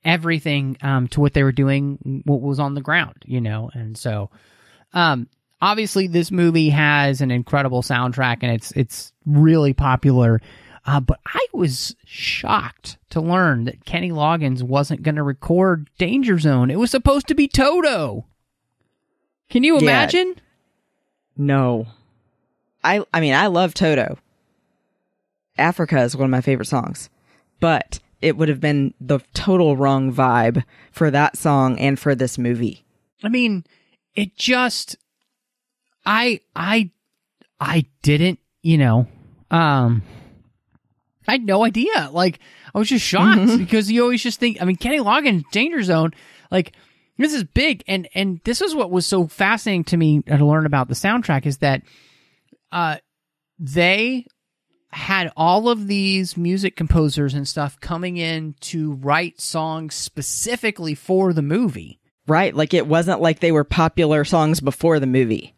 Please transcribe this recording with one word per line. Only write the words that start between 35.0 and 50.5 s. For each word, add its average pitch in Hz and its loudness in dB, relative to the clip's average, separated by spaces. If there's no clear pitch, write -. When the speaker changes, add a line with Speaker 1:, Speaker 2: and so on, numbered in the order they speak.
Speaker 1:
I, 220 -2
I, 190 -2
I 160 0
didn't, 151 2
you 160 4
know, 120 4
um, 135 2
I 214 0
had 254 -2
no 202 2
idea. 233 -2
Like, 175 -2
I 202 -2
was 214 0
just 254 0
shocked 202 4
Speaker 2:
Mm-hmm. 226 4
Speaker 1:
because 202 0
you 233 2
always 240 0
just - -6
think, 233 -2
I - -2
mean, 180 0
Kenny 277 -2
Loggins, 226 0
Danger 277 0
Zone, 165 0
like, 180 -2
this 302 0
is 240 -2
big. 262 -2
And, 190 -4
and 190 -2
this 240 -4
is 359 -4
what 226 2
was 180 2
so 180 0
fascinating 202 -2
to - 0
me 151 4
to 147 2
learn 156 4